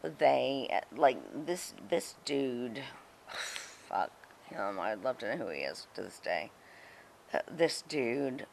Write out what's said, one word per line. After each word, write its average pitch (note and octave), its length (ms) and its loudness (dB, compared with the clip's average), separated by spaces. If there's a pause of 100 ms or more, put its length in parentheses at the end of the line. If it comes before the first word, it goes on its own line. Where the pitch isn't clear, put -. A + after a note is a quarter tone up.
They, C3+ 760 4 (140)
like, C3 500 4
this, F3+ 280 -4 (160)
this - 260 0 (100)
dude, B2+ 560 0 (260)
<sighs> - 200 -20 (600)
fuck - 240 0 (340)
him, G2+ 340 -2
I'd G2 240 -2
love B2+ 160 0
to G#2+ 100 -4
know B2+ 160 -2
who F2 60 -4
he C#2+ 100 -4
is C#2 320 -6
to G2 80 -8
this F#2+ 180 -10
day. E2+ 320 -2 (800)
Uh, - 60 2 (100)
this D#3+ 380 2
dude C3+ 640 0